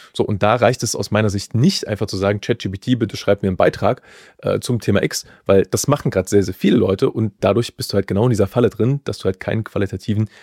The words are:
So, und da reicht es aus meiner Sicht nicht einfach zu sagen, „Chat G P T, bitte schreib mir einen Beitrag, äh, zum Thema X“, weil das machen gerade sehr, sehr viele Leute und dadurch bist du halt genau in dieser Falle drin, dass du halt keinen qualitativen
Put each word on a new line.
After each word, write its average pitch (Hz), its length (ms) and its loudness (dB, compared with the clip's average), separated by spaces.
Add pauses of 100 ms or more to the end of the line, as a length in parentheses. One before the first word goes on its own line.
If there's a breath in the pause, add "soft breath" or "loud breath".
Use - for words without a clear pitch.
(120 loud breath)
So, - 120 -2
und 101 180 -4
da 107 140 4
reicht 120 260 2
es - 140 -4
aus - 160 -6
meiner 107 180 2
Sicht 101 240 -6
nicht 147 320 2
einfach 107 200 -4
zu 101 100 -6
sagen, 98 240 0
„Chat - 180 -2
G - 100 -6
P 95 100 -8
T, 127 180 -2
bitte 113 200 -4
schreib - 260 0
mir 101 60 0
einen 92 80 -2
Beitrag, - 460 2 (360 loud breath)
äh, 101 200 -2
zum 117 220 -4
Thema 101 240 0
X“, - 220 -6 (180 loud breath)
weil 98 200 4
das - 220 -4
machen 143 240 0
gerade 95 180 -2
sehr, 101 140 4
sehr 95 120 -4
viele - 220 2
Leute 98 340 0
und 110 300 -4
dadurch 101 360 0
bist - 160 -10
du 104 40 0
halt 98 120 0
genau 101 160 0
in 127 60 4
dieser 101 180 2
Falle 120 200 2
drin, 131 360 -2
dass 104 140 -8
du - 80 -6
halt 95 120 -2
keinen - 240 -4
qualitativen 101 640 -4 (140 loud breath)